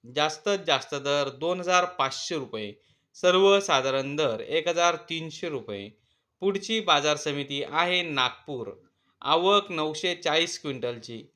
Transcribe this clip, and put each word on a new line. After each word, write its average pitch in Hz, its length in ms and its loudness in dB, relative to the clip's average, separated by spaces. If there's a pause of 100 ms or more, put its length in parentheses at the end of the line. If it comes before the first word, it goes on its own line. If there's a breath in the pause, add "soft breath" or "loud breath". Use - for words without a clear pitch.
(160)
जास्तीत 156 520 0
जास्त 143 280 0
दर 143 340 0 (100)
दोन 175 200 -2
हजार 180 260 4
पाचशे 143 500 -4
रुपये, 107 380 -8 (480)
सर्वसाधारण 175 920 4
दर 123 320 0
एक 160 200 0
हजार 170 280 4
तीनशे 165 540 -8
रुपये. 107 400 -8 (500)
पुढची 196 400 -2
बाजार 151 380 4
समिती 143 540 -4
आहे 175 300 2
नागपूर. 135 680 -4 (540)
आवक 190 500 2
नऊशे 156 440 -4
चाळीस 165 460 -2
क्विंटलची. 120 760 -8